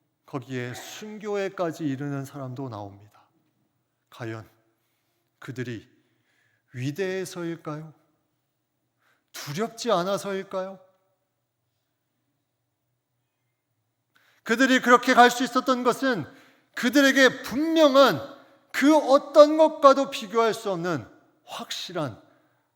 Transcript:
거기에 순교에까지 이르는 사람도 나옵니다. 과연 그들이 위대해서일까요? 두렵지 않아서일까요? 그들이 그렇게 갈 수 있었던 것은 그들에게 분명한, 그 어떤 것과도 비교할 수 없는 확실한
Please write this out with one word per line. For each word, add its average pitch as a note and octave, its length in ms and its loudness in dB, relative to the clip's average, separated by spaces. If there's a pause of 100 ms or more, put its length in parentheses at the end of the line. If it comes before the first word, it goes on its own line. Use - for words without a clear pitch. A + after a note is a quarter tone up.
(260)
거기에 B2 480 -12
순교에까지 G3 1120 -8
이르는 C#3 380 -8
사람도 C3 440 -12
나옵니다. G2+ 520 -18 (880)
과연 A2+ 400 -14 (880)
그들이 A#2+ 500 -12 (840)
위대해서일까요? E3 1200 -10 (1400)
두렵지 A3+ 600 -6
않아서일까요? F#3+ 880 -4 (3500)
그들이 B3 400 2
그렇게 B3 320 4
갈 A#3+ 160 8
수 - 140 -4
있었던 B3+ 400 -2
것은 A#3+ 420 -2 (480)
그들에게 C4 680 2
분명한, C#4 760 4 (520)
그 D4+ 260 4
어떤 D4 600 6
것과도 D4+ 520 4
비교할 A3 440 -2
수 - 180 -8
없는 E3 360 -6 (380)
확실한 - 840 -12 (480)